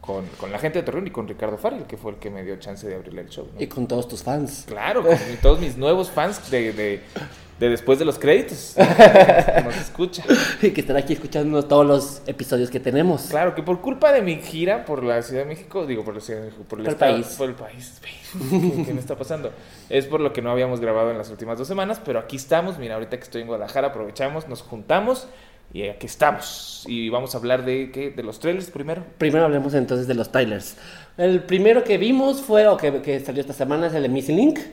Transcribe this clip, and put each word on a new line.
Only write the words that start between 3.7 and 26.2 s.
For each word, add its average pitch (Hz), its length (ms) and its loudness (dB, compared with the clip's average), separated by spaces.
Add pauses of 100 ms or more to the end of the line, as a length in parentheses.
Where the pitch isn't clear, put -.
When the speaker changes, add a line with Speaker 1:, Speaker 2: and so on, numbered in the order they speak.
Speaker 2:
todos 123 180 -4
tus - 160 -14
fans. 139 460 -6
Speaker 1:
Claro, 151 340 -2
con 165 140 6 (260)
todos 147 160 8
mis 147 180 -2
nuevos 170 360 0
fans 180 360 -4
de, 117 240 0
de, 104 280 -4 (580)
de 120 100 2
Después 127 300 4
de 160 60 0
los 151 160 -2
Créditos. 165 560 2
Speaker 2:
<laughs> 180 880 10
Speaker 1:
Nos 120 120 -6
escucha. 180 480 -6 (360)
Speaker 2:
Y 208 100 6
que 165 100 -4
están 135 160 0
aquí 143 160 0
escuchando 147 520 -2
todos 147 220 6
los 143 400 2
episodios 123 440 -2
que 131 100 -6
tenemos. 143 500 2
Speaker 1:
Claro, 170 240 0
que 165 80 -8
por 180 180 -2
culpa 269 320 2
de 262 100 4
mi 175 140 -2
gira 170 480 -4
por 139 200 -6
la 120 180 0
Ciudad 127 200 -6
de 143 60 -6
México, 165 380 -8
digo, 113 180 -6
por 107 100 -8
la 104 60 -10
Ciudad 110 200 -10
de 110 60 -12
México, 107 220 -18
por 107 120 -10
el 107 40 -6
Speaker 2:
Por 131 60 -2
el 156 40 -2
Speaker 1:
estado, 139 200 4
Speaker 2:
país. 117 240 -4
Speaker 1:
por 135 100 -2
el 123 60 -8
país. 123 460 -18 (320)
<laughs> - 0 -
¿Qué, 170 540 0
qué 139 80 -6
me 127 60 -4
está 131 160 -8
pasando? 135 360 -8 (360)
Es - 180 0
por 156 140 -2
lo 147 120 0
que 123 100 -6
no 117 80 -4
habíamos 127 300 0
grabado 113 300 0
en 117 80 -6
las 107 120 -10
últimas 113 280 -8
dos 131 100 -8
semanas, 196 360 -4
pero 123 140 -2
aquí 123 180 -10
estamos. 170 420 -2
Mira, 117 160 -8
ahorita 113 240 -8
que - 60 -14
estoy 117 180 -10
en 117 60 -12
Guadalajara, 117 400 -4
aprovechamos, 135 600 -8
nos 120 140 -14
juntamos 196 640 -2 (460)
y 98 160 -6
aquí 104 180 -12
estamos. - 800 -2